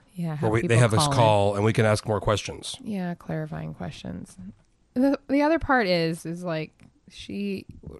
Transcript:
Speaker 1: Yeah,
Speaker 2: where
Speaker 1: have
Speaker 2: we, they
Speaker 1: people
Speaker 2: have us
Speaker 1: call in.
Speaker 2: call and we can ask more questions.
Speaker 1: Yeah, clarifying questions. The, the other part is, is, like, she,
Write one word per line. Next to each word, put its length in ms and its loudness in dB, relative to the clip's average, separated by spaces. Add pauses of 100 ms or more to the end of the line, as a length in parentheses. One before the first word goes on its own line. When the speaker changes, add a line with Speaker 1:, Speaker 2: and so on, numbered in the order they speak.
(140)
Speaker 1:
Yeah, 140 -6
Speaker 2:
where 80 -6
Speaker 1:
have 140 0
Speaker 2:
we, 120 2
they 60 0
Speaker 1:
people 100 6
Speaker 2:
have 160 6
us 140 4
Speaker 1:
call 20 0
in. 60 0
Speaker 2:
call 400 4
and 80 2
we 100 4
can 100 4
ask 220 2
more 140 0
questions. 640 -2
Speaker 1:
Yeah, 340 -6
clarifying 580 -8
questions. 600 -12 (580)
The, 240 2 (100)
the 140 2
other 160 2
part 300 2
is, 360 0
is, 200 -8
like, 280 -6 (380)
she, 560 -8 (340)